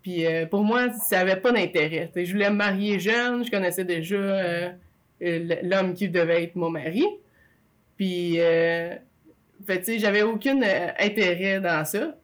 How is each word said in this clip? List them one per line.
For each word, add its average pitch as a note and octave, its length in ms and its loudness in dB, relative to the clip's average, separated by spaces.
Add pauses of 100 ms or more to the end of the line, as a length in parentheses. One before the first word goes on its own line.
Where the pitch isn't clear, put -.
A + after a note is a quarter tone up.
Puis, F3 240 -2
euh, E3 200 2
pour G3+ 180 0
moi, A#3+ 300 2
ça - 260 0
avait F#3 160 4
pas A#3+ 160 2
d'intérêt. E3 560 0
T'sais, F3 160 -4
je F3 80 -4
voulais G3+ 180 2
me G#3 60 2
marier G3+ 420 0
jeune, A#3+ 460 0
je A3+ 80 -6
connaissais F#3 320 0
déjà, F3 320 -2
euh, F#3 540 0
euh, - 0 - (500)
l-, E3+ 440 -2
l'homme F#3 320 0
qui G3+ 120 -2
devait E3+ 360 2
être E3+ 120 -10
mon E3+ 140 -2
mari. E3 360 -2 (920)
Puis, F3+ 420 -2
euh, E3+ 560 2 (720)
fait, F#3 140 -2
t'sais, A3 180 -2
j'avais G#3 220 2
aucun, A3+ 400 2
euh, F#3+ 260 0 (100)
intérêt G3 640 0
dans E3+ 240 0
ça. A#3+ 400 -4